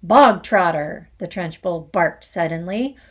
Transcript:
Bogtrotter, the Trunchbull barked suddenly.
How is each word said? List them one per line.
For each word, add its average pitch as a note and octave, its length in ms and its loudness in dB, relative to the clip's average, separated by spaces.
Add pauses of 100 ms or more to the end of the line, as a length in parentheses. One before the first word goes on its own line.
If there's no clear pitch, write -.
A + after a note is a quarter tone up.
Bogtrotter, F3 1000 2 (120)
the F#3 80 -10
Trunchbull E3+ 640 -8
barked E3+ 340 -2
suddenly. F3+ 720 -6 (140)